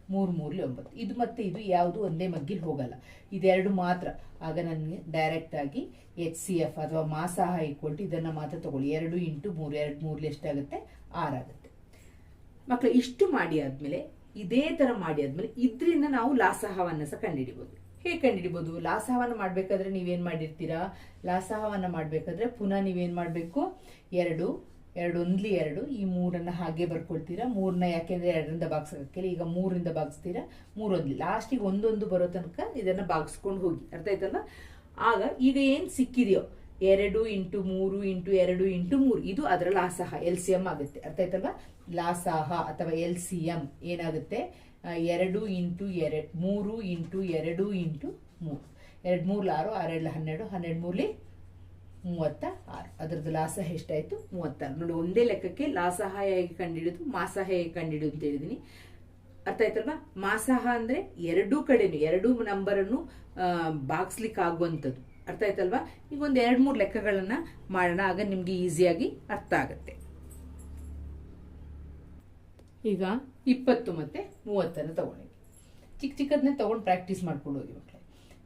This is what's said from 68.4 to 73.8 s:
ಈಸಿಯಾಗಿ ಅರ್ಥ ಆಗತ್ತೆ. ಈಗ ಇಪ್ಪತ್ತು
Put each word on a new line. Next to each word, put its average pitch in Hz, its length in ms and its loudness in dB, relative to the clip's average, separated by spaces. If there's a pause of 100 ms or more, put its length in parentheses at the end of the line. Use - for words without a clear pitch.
ಈಸಿಯಾಗಿ 175 560 4 (200)
ಅರ್ಥ - 240 -2
ಆಗತ್ತೆ. - 440 -2 (3000)
ಈಗ 190 180 2 (440)
ಇಪ್ಪತ್ತು 247 460 4